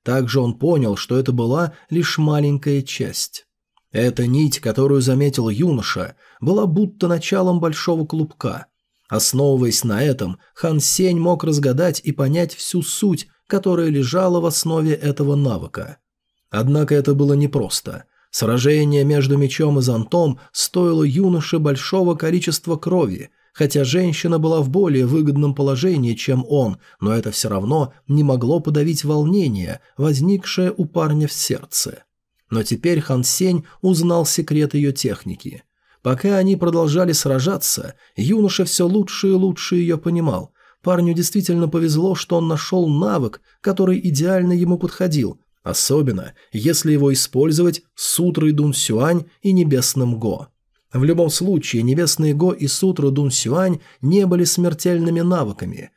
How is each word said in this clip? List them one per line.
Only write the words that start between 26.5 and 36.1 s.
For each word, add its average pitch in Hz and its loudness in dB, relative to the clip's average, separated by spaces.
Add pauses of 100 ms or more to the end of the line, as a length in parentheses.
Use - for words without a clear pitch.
но 104 0
это 110 -2
всё - -4
равно 123 -2 (140)
не 147 2
могло 135 2
подавить 151 0
волнение, 147 0 (160)
возникшее 180 0
у 185 -2
парня 151 0
в 143 -6
сердце. - -6 (440)
Но 113 -2
теперь 156 -2
Хан 127 -2
Сень 180 0 (160)
узнал 170 2
секрет 151 -2
её 143 0
техники. - -8 (380)
Пока 190 0